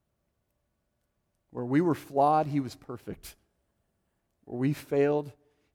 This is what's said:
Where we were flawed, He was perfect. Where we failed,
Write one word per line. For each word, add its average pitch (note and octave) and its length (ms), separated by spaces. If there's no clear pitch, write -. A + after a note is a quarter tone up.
Where B2 140
we C3+ 160
were E3+ 140
flawed, D3 520
He C#3+ 140
was B2 140
perfect. - 600
Where B2 120
we C3 160
failed, D3 600